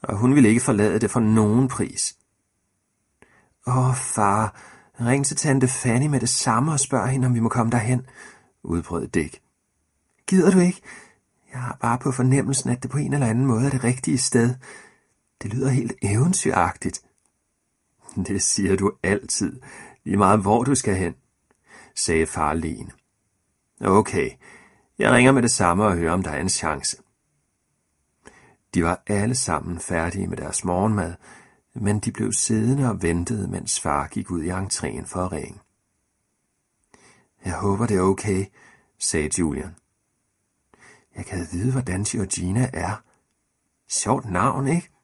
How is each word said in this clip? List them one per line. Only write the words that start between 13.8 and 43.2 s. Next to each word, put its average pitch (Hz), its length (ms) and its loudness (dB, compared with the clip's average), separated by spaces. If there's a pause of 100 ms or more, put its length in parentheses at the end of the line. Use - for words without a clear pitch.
rigtige 127 340 0
sted. 123 380 2 (840)
Det 107 120 -8
lyder 131 160 0
helt 123 320 0
eventyragtigt." 101 1040 0 (1120)
"Det 95 260 -4
siger 98 340 0
du 98 160 0 (120)
altid, - 580 -2 (420)
lige 95 140 -2
meget 101 240 6
hvor 107 220 2
du 139 120 2
skal 101 200 0
hen," 90 200 -2 (800)
sagde 80 300 0
far 76 280 -2
leende. 80 380 -6 (880)
"Okay, 95 500 2 (680)
jeg 110 140 4
ringer 123 200 8
med 135 100 4
det 117 100 2
samme 92 340 2
og 95 120 2
hører, 85 160 0
om 92 100 0
der 80 80 -6
er 73 100 -4
en 90 80 -2
chance." - 480 -4 (1800)
De 87 100 2
var 85 240 0
alle 104 280 0
sammen 82 440 -4
færdige 87 480 -4
med 85 100 -6
deres - 260 -8
morgenmad, 90 520 0 (580)
men 104 260 -2
de 110 120 -6
blev 104 220 -4
siddende 120 560 0
og 95 120 -4
ventede, 87 460 -2
mens 90 320 -6
far 71 280 -2
gik - 240 -8
ud 85 120 -4
i 82 60 -4
entréen 92 560 -6
for 90 200 -6
at 92 60 -6
ringe. - 280 -10 (1900)
"Jeg 92 80 -8
håber, 98 320 -2
det 104 120 0
er 90 40 2
okay," 95 440 0 (540)
sagde 76 300 -2 (100)
Julian. 76 360 -2 (1400)
Jeg 95 100 -10
kan 87 260 -8
vide, 92 200 -2
hvordan 113 320 -2
Georgina 104 720 -2
er. 85 300 -6 (840)